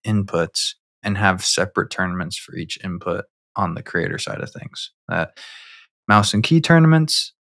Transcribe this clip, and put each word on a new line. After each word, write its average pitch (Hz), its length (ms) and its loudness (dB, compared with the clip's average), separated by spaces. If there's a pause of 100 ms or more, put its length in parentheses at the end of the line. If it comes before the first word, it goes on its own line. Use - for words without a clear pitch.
inputs 98 680 0 (280)
and 101 160 -2
have 95 260 0
separate - 460 0
tournaments 90 460 -4
for - 180 -16
each 85 300 -10
input 87 400 -6 (320)
on 87 180 -2
the - 80 -10
creator 80 360 -4
side - 220 -6
of - 120 -10
things. - 400 -14 (160)
That 85 280 -4 (680)
mouse 104 280 4
and 107 100 2
key 165 160 4
tournaments 160 720 4 (140)